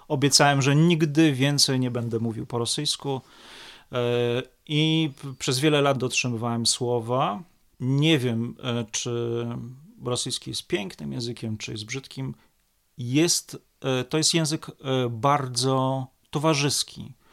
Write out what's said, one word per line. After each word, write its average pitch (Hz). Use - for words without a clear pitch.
Obiecałem, 143
że 139
nigdy 160
więcej 135
nie 127
będę 117
mówił 117
po 120
rosyjsku. 135
E, 127
i 156
p-, 139
przez 131
wiele 147
lat 139
dotrzymywałem 117
słowa. 127
Nie 143
wiem, 120
e, 120
czy 120
rosyjski 123
jest -
pięknym 175
językiem, 117
czy 120
jest 107
brzydkim. 135
Jest, 139
e, 131
to 156
jest 156
język, 160
e, -
bardzo 131
towarzyski. 143